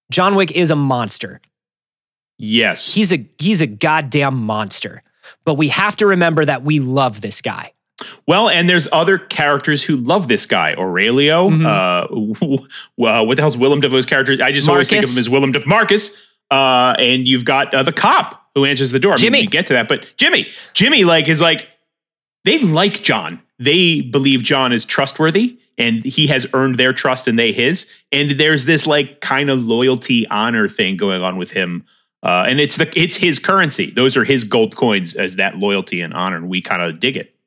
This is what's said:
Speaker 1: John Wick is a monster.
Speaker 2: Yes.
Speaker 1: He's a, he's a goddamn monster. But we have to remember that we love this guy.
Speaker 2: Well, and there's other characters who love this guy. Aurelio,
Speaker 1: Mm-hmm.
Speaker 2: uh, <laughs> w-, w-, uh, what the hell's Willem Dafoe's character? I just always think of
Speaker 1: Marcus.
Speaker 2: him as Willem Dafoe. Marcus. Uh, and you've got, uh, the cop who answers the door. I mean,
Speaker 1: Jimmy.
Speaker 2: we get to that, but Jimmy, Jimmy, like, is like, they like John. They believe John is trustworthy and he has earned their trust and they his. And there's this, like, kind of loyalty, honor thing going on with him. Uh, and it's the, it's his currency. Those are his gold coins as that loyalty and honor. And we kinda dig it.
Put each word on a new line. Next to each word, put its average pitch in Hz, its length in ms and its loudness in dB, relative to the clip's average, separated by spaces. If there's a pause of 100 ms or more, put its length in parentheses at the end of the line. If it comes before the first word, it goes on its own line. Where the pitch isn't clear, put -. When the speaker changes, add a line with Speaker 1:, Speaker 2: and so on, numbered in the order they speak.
(120)
Speaker 1:
John 190 240 2
Wick 190 160 0
is 170 180 2
a 156 60 2
monster. 123 640 -2 (960)
Speaker 2:
Yes. 107 560 -2
Speaker 1:
He's 190 200 2
a, 131 120 -4 (140)
he's 170 220 2
a 139 60 0
goddamn 143 680 -2
monster. 107 640 -6 (440)
But 160 100 0
we 147 140 0
have 202 280 -2
to 214 80 0
remember 170 400 2
that 135 180 -2
we 151 160 0
love 127 420 -2
this 104 200 -4
guy. - 300 -10 (560)
Speaker 2:
Well, 196 220 4
and 175 200 2
there's 180 220 2
other 170 260 2
characters 147 640 -2
who 151 120 0
love 147 320 0
this 110 180 0
guy. 82 280 0
Aurelio, 123 760 2
Speaker 1:
Mm-hmm. 160 160 2
Speaker 2:
uh, 92 360 0
<laughs> - 60 -6
w-, 110 260 -6
w-, 135 240 -2 (500)
uh, 110 180 2
what 123 120 2
the 147 60 2
hell's 127 140 0
Willem 139 240 2
Dafoe's 131 240 2
character? 135 380 0
I 135 80 2
just 143 180 0
always 143 200 2
think - 140 2
of 127 60 2
Speaker 1:
Marcus. 127 80 2
Speaker 2:
him - 20 2
as 113 100 -2
Willem 135 220 2
Dafoe. 143 180 -2
Marcus. 208 420 2 (380)
Uh, 131 500 4
and 127 280 2
you've 123 180 0
got, 135 280 0
uh, 135 100 2
the 160 100 0
cop - 500 0 (120)
who 139 100 4
answers 135 260 0
the 131 80 0
door. 185 140 4
I - 20 2
mean, 233 60 2
Speaker 1:
Jimmy. 247 200 2
Speaker 2:
we - 60 -2
get 147 200 -2
to 135 60 0
that, 117 140 2
but - 300 -4
Jimmy, - 300 0 (260)
Jimmy, 233 320 4
like, 160 240 4
is 156 120 0
like, 165 280 0 (760)
they 277 160 2
like 185 440 2
John. 90 360 -4 (200)
They 156 420 2
believe 135 420 0
John 131 300 0
is 113 100 -2
trustworthy 160 760 0 (200)
and 113 260 -2
he 139 240 0
has 131 260 0
earned 131 240 0
their 127 140 4
trust 127 360 -2
and 117 120 2
they 113 140 2
his. 131 320 -2 (260)
And 143 200 0
there's 147 340 0
this, 160 200 0
like, 147 360 -2
kind 139 280 -2
of 131 140 0
loyalty, 117 640 0
honor 107 400 0
thing 95 300 -4
going 95 240 -2
on 92 160 -4
with 90 140 -10
him. 90 340 -6 (380)
Uh, 90 240 0
and 131 120 0
it's 147 160 0
the, 160 240 -2
it's 170 160 0
his 165 240 0
currency. 170 520 -2
Those 131 260 0
are 120 80 2
his 131 180 0
gold 110 320 0
coins 101 400 -2
as 92 220 -6
that 95 200 -2
loyalty 95 440 -4
and 82 120 -10
honor. 90 220 -4
And 85 140 -10
we 92 120 -4
kinda 87 320 -4
dig 120 240 -4
it. - 160 -14 (140)